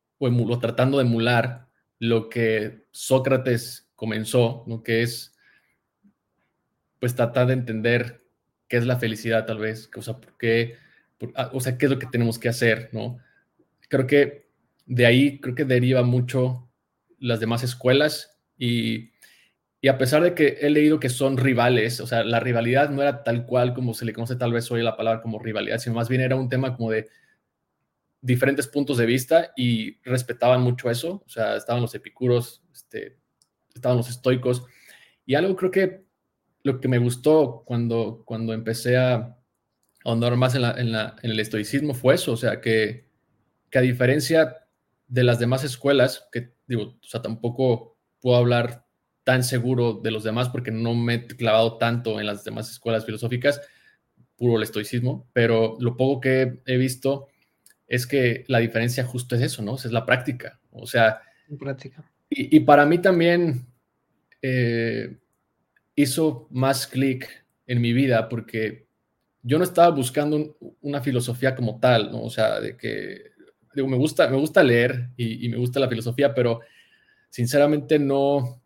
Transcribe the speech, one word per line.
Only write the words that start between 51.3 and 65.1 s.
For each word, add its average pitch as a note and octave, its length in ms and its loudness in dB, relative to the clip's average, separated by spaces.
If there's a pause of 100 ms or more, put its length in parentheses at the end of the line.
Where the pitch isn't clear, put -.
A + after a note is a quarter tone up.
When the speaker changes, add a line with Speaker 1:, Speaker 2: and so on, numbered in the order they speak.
Speaker 1:
tanto A#2 420 -2
en G#2 60 -6
las G#2 180 -8
demás A2 260 -10
escuelas A2+ 360 -4
filosóficas, B2 540 -2 (760)
puro A#2+ 200 2
el A2 60 0
estoicismo, A#2+ 720 -4
pero A2+ 480 2
lo A#2+ 160 -2
poco C3 240 0
que C3 460 0
he B2+ 100 0
visto C3 520 -2 (580)
es B2 200 -4
que B2+ 420 0
la B2 100 2
diferencia A#2 460 -2
justo B2 320 -6
es A#2+ 60 0
eso, C#3+ 200 -4
¿no? G#2+ 120 -6
O - 40 -8
sea, A#2 100 -10
es A2 40 -8
la A#2 140 -4
práctica, B2+ 540 -2 (120)
o - 140 -20
sea, A2+ 360 2 (260)
Speaker 2:
En D3 100 -14
práctica. C3+ 520 -14 (180)
Speaker 1:
y, - 280 4
y D3 40 8
para D3 260 8
mí E3+ 120 4
también, F3 680 2 (760)
eh, A#2 760 -2 (760)